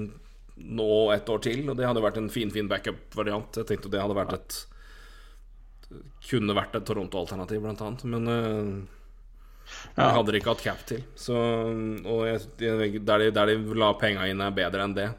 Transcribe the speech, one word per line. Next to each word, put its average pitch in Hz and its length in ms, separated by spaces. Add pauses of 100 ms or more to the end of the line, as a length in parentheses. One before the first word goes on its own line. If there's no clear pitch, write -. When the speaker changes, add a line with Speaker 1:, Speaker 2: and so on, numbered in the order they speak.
(560)
Speaker 1:
nå 113 320 (240)
ett 101 160
år 107 140
til, 120 260
og 120 80
det 123 100
hadde 117 160
vært 104 160
en 107 120
fin, 110 200
fin 104 180
backup-variant. 101 880
Jeg 110 100
tenkte 101 240
det 98 100
hadde 101 160
vært 92 180
et, - 220 (1700)
kunne 104 300
vært - 180
et 107 120
Toronto-alternativ, 95 760
blant 107 200
annet, 110 220
men, 117 240
eh, 107 580 (1080)
Speaker 2:
Ja. 131 120
Speaker 1:
de 117 80
hadde 104 180
ikke 107 200
hatt - 80
cap 98 240
til. 113 160 (120)
Så, - 200 (720)
og 113 200
jeg, 110 140 (180)
jeg, 110 460
der 107 140
de, 110 120
der 104 160
de 107 280
la 107 200
penga 98 320
inn 95 140
er 101 100
bedre 95 340
enn 101 100
det, 101 140 (100)